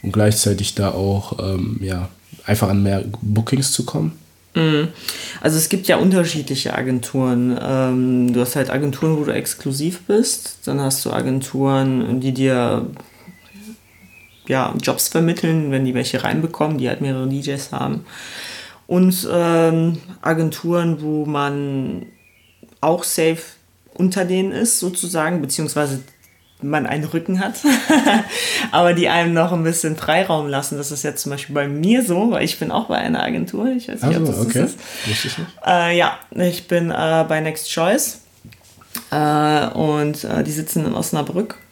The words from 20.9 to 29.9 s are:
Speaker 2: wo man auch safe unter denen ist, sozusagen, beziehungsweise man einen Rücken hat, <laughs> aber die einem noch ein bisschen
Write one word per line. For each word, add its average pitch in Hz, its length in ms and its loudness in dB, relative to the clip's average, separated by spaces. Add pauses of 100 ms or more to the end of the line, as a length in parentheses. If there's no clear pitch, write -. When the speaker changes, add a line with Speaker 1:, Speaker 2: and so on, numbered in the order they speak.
Speaker 2:
wo 151 240 -2
man 143 800 -2 (760)
auch 170 240 0
safe 165 360 0 (540)
unter 185 300 2
denen 185 300 0
ist, - 260 0
sozusagen, 175 640 -2
beziehungsweise 143 580 -2 (640)
man 143 260 -2
einen 151 160 -2
Rücken 165 360 -2
hat, 214 160 -4 (580)
<laughs> - 580 -2
aber 175 220 6
die 170 160 4
einem 170 240 2
noch 170 180 4
ein 165 120 0
bisschen 160 340 0